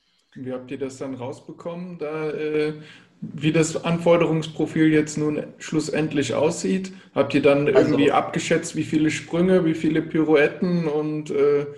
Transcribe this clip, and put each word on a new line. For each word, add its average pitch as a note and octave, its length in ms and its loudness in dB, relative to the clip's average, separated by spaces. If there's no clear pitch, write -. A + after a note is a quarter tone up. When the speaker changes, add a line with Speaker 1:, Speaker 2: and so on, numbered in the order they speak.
Speaker 1:
Wie B2+ 180 -10
habt B2+ 180 -10
ihr C#3 80 -8
das C3 200 -8
dann C3+ 160 -8
rausbekommen, E3+ 840 -12
da, D#3 320 -6
äh, D3+ 440 -2
wie D3+ 300 -2
das D#3 320 2
Anforderungsprofil D#3+ 1080 2
jetzt D3+ 240 2
nun D3+ 260 -2
schlussendlich D3+ 760 -2
aussieht? F#3+ 580 -2
Habt - 200 0
ihr C#3+ 60 2
dann C#3+ 340 4
Speaker 2:
Also - 140 8
Speaker 1:
irgendwie C#3+ 240 4
abgeschätzt, - 640 -2
wie D#3 80 -2
viele D#3 260 0
Sprünge, F3 540 2
wie D#3+ 100 2
viele D#3 280 0
Pirouetten D#3 840 2
und, D3+ 420 -4
äh, C#3+ 360 2